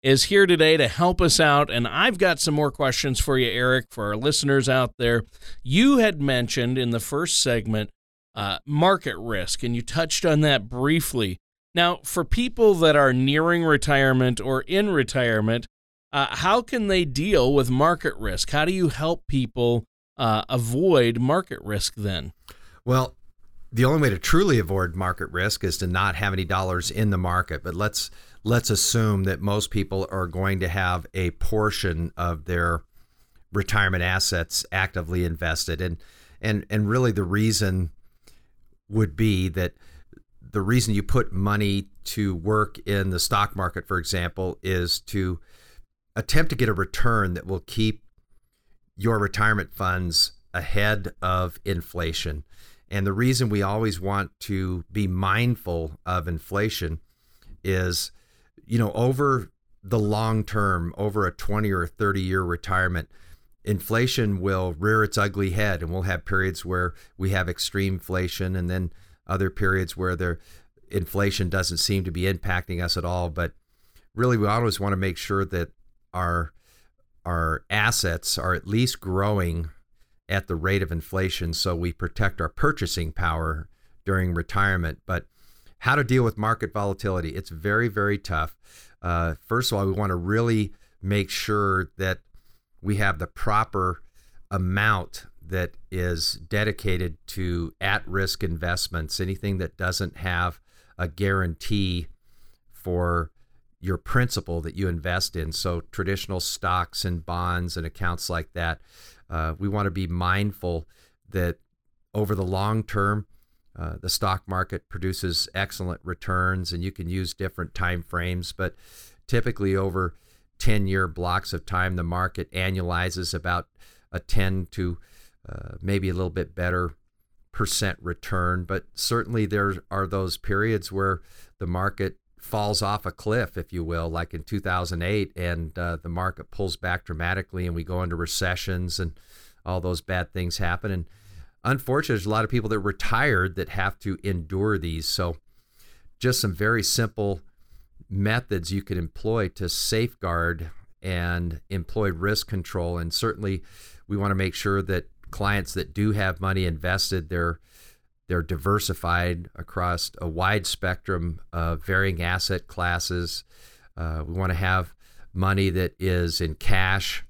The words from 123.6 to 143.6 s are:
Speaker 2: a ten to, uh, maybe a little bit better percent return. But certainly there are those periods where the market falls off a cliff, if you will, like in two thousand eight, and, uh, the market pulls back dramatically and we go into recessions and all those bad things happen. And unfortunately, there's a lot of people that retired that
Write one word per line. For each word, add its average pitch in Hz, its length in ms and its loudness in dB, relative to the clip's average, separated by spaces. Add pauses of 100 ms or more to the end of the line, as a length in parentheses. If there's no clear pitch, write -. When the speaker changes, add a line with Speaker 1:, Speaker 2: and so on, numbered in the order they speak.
Speaker 2:
a 92 80 -4
ten 95 500 2
to, 87 280 -4 (500)
uh, - 340 -12
maybe 95 260 0
a 90 60 -2
little 90 160 0
bit 90 240 -6
better 90 400 -2 (560)
percent - 500 -2
return. 90 640 -2
But 92 200 -4 (100)
certainly 117 500 0
there 101 300 0 (160)
are 98 160 -2
those 92 300 -4
periods 104 560 -2
where 95 280 0 (380)
the 95 80 -6
market 95 500 -2 (220)
falls 104 420 -2
off 104 240 -2
a 92 60 -4
cliff, 110 460 -2
if 85 160 -10
you 87 100 -4
will, 82 260 -4
like 82 240 -6
in 80 120 -8
two 104 160 -4
thousand 90 420 -2
eight, 98 340 -2
and, 85 400 -4
uh, 85 240 -4
the - 80 -12
market 90 440 -6
pulls 95 240 -4
back 90 280 -4
dramatically 90 640 -4
and 85 80 -2
we 82 80 -4
go 90 220 -2
into 85 100 -4
recessions 90 880 -4
and 85 180 -6 (460)
all 90 160 -4
those 87 200 -2
bad 90 320 -4
things 90 260 -4
happen. 90 340 -2
And 87 140 -4 (580)
unfortunately, 131 500 0
there's 95 120 -2
a 107 40 -2
lot 110 140 2
of 107 60 -4
people 107 180 0
that 110 100 0
retired 101 800 2
that 95 140 -4